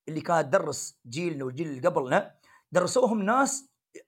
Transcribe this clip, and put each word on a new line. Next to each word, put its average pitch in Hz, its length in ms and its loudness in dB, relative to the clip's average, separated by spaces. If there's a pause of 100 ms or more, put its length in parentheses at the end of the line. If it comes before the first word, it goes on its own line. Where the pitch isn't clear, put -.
اللي 156 120 -6
كانت 156 280 0
تدرس 156 600 -2
جيلنا 147 360 -6
والجيل 131 220 -6
اللي 139 220 -2
قبلنا، 160 460 0 (380)
درسوهم 208 500 2
ناس 262 480 0 (380)